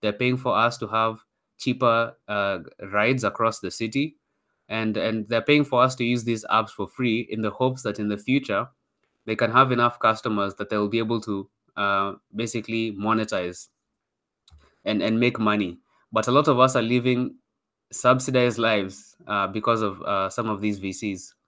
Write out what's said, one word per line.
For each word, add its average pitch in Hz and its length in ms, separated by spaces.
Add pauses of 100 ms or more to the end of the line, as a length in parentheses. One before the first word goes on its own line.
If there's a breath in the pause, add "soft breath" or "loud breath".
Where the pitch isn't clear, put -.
They're 107 100
paying 127 240
for 127 180
us 117 260
to 110 80
have 113 320 (380)
cheaper, 117 560 (140)
uh, 98 320 (320)
rides 113 320
across 110 380
the - 100
city. 135 460 (500)
And, 110 300
and 107 320
they're 117 120
paying 147 220
for 131 180
us 127 140
to 123 80
use 120 220
these 113 260
apps 110 200
for 98 180
free 120 400
in 110 120
the 107 100
hopes 131 320
that 104 160
in 104 100
the 104 80
future, 120 500 (580)
they 110 120
can 117 120
have 127 220
enough 120 280
customers 107 560
that 101 140
they'll 104 200
be 110 80
able 113 240
to, 98 280 (280)
uh, 98 380 (200)
basically 113 560
monetize 101 760 (1120 soft breath)
and, 104 180
and 110 160
make 123 220
money. 104 380 (340)
But 110 160
a 123 40
lot 143 180
of 127 100
us 131 160
are 127 60
living 123 540 (580)
subsidized 127 640
lives, 107 580 (100)
uh, 101 220
because 110 340
of, 101 200
uh, 98 280
some 110 200
of 104 100
these 104 200
V 95 120
Cs. 98 420 (140)